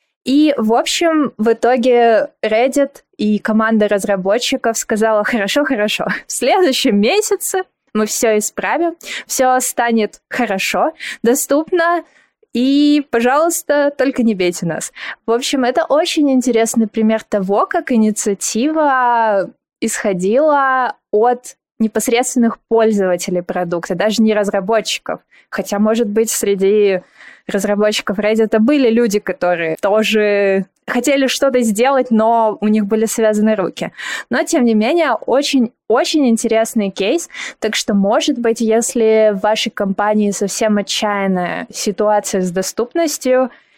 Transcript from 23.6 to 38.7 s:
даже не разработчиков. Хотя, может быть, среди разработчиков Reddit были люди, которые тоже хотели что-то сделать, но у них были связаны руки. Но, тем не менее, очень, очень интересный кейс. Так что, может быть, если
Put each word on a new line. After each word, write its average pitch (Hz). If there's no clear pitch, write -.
даже 208
не 220
разработчиков. 202
Хотя, 202
может 220
быть, 220
среди 202
разработчиков 208
Reddit 220
были 262
люди, 226
которые 175
тоже 202
хотели 269
что-то 254
сделать, 247
но 226
у 208
них 214
были 220
связаны 214
руки. 180
Но, 269
тем 294
не 226
менее, 269
очень, 262
очень 285
интересный 220
кейс. 247
Так 214
что, -
может 226
быть, 233
если 220